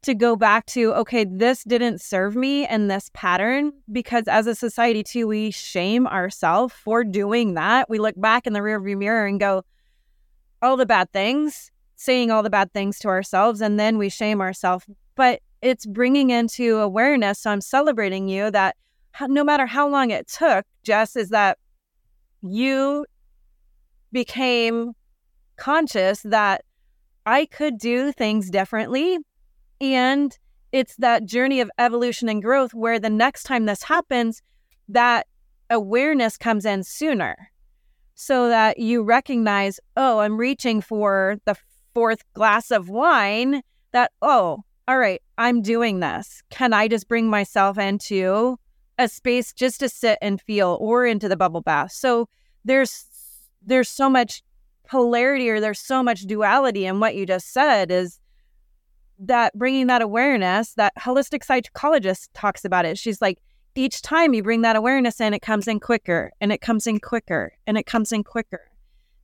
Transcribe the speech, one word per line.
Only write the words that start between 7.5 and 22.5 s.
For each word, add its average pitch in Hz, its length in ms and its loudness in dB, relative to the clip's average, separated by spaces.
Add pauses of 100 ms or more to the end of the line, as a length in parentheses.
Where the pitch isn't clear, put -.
that. 202 360 0
We 220 100 -2
look 208 200 -2
back 220 280 0
in 220 60 -4
the 202 80 -2
rearview 202 360 -4
mirror 208 300 0
and 196 120 -2
go, 196 240 0 (960)
all 262 140 4
the 247 120 2
bad 185 260 2
things, 262 580 -2 (240)
saying 247 360 0
all 220 100 2
the 208 80 -2
bad 196 240 0
things 196 260 -4
to 208 100 -4
ourselves, 196 520 0
and 208 180 0
then 220 200 2
we 202 100 -2
shame 214 320 -2
ourselves. 185 440 -4 (300)
But 254 260 2 (200)
it's 254 240 0
bringing 247 460 2
into 233 460 0
awareness. 214 640 2
So 214 100 -2
I'm 196 100 -2
celebrating 214 640 0
you 196 220 -2
that 196 280 2 (440)
h-, 277 80 -6
no 285 140 2
matter 285 240 2
how 277 200 0
long 277 220 2
it - 180 -4
took, 240 380 2 (180)
Jess, 214 320 0
is 214 140 -4
that 208 300 2 (800)
you 269 640 -2 (1080)